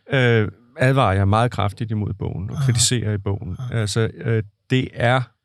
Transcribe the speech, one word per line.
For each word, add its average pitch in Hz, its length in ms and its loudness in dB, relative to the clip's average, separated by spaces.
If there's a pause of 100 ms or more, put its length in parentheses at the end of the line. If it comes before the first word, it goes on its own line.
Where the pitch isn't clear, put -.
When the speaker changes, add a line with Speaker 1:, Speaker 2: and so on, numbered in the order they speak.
(120)
Speaker 1:
øh, 117 360 4 (300)
advarer 131 340 4
jeg 98 160 2
meget 113 220 4
kraftigt 101 400 -4
imod 104 200 -2
i 98 80 -6
bogen, - 320 -6
og - 60 -10
Speaker 2:
Aha. 147 80 -2
Speaker 1:
kritiserer 120 480 0
i 104 60 -2
bogen. 98 400 -6
Speaker 2:
Aha. 117 220 -6
Speaker 1:
Altså, 110 340 -2
øh, 113 280 -2 (280)
det 131 240 0
er 123 280 2 (220)